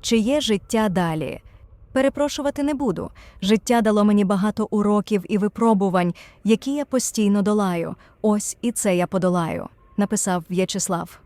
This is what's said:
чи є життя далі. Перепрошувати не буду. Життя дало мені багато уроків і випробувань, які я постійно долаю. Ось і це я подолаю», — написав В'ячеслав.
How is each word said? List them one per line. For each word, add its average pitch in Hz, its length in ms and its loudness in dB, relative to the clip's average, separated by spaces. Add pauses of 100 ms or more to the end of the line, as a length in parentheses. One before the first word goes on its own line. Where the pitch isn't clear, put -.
чи - 160 0
є 254 240 2
життя 214 480 0
далі. 165 520 -4 (500)
Перепрошувати 277 720 0
не 294 100 0
буду. 254 380 -4 (300)
Життя 220 400 2
дало 208 220 2
мені 208 220 4
багато 208 460 0
уроків 208 580 0
і 208 80 0
випробувань, 196 760 2 (300)
які 220 300 0
я 285 120 -4
постійно 208 560 0
долаю. 180 540 0 (260)
Ось 214 400 0
і 233 100 -2
це 196 240 0
я 175 120 0
подолаю», — 180 600 -2 (300)
написав 202 520 -2
В'ячеслав. 180 760 -4